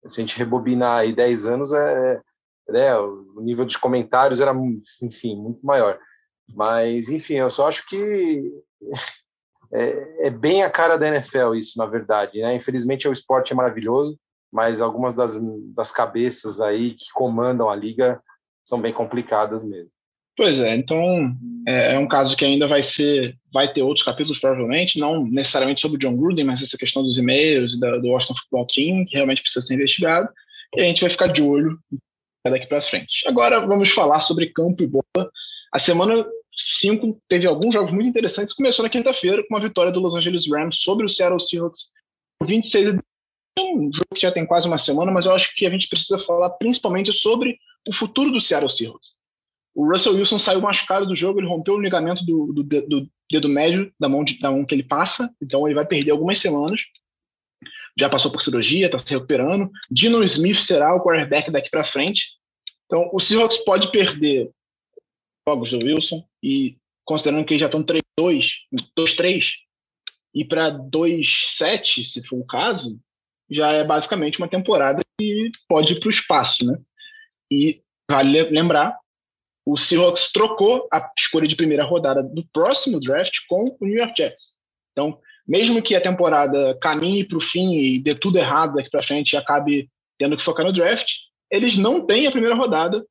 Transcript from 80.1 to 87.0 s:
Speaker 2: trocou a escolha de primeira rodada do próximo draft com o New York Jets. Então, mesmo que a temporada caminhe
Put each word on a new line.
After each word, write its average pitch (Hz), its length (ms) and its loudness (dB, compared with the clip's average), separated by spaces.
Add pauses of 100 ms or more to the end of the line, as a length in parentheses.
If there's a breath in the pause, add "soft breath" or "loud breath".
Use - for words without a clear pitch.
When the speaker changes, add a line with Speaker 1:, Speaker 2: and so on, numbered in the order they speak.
Speaker 2:
trocou 220 600 2
a 160 260 -2
escolha 156 300 0
de 156 80 0
primeira 151 280 2
rodada 139 400 0
do 160 300 -8
próximo 202 460 2
draft 139 340 -2 (160)
com 220 300 -2
o 202 60 -6
New 208 120 0
York 233 200 -2
Jets. - 360 -4 (380)
Então, 147 280 -4 (280 soft breath)
mesmo 226 340 2
que 208 140 0
a 180 60 4
temporada 143 800 2
caminhe 170 480 0